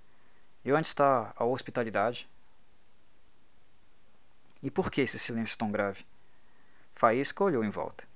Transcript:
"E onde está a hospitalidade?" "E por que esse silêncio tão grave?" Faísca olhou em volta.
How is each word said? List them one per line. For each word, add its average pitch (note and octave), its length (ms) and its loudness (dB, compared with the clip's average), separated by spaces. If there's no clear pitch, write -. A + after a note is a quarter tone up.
"E B2 80 2
onde D#3 160 6
está B2+ 480 6
a - 80 0
hospitalidade?" A#2 880 0
"E C#3 60 -4
por - 220 0
que D3 100 2
esse - 180 2
silêncio A2+ 380 2
tão G#2+ 140 0
grave?" G2+ 340 0
Faísca B2 500 6
olhou D3 200 6
em G#2+ 60 4
volta. - 460 -4